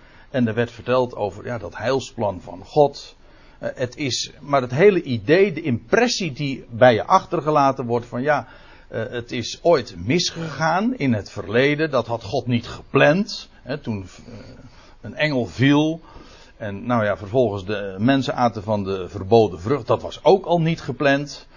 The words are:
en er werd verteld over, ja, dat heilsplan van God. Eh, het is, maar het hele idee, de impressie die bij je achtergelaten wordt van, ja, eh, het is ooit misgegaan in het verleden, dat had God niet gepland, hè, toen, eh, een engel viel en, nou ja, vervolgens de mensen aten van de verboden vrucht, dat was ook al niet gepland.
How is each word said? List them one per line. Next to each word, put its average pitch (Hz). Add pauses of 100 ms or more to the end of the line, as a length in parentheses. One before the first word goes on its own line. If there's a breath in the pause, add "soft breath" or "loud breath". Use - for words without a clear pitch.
(300 soft breath)
en 123
er 107
werd 117
verteld 123
over, 101
ja, 120
dat 95
heilsplan 107
van 90
God. - (420 soft breath)
Eh, -
het 127
is, -
maar 143
het 123
hele 175
idee, 143
de 143
impressie 170
die 135
bij 120
je 101
achtergelaten 143
wordt 117
van, 123
ja, 143 (420 loud breath)
eh, 113
het 120
is 123
ooit 156
misgegaan 165
in 135
het 101
verleden, 139
dat 123
had 113
God 110
niet 120
gepland, - (140 soft breath)
hè, 139
toen, 107
eh, - (680 soft breath)
een 110
engel 147
viel 147 (600 loud breath)
en, 101
nou 120
ja, 101
vervolgens 101
de 101
mensen 139
aten 113
van 104
de 92
verboden 95
vrucht, 117
dat -
was -
ook 185
al 170
niet 160
gepland. 139 (100)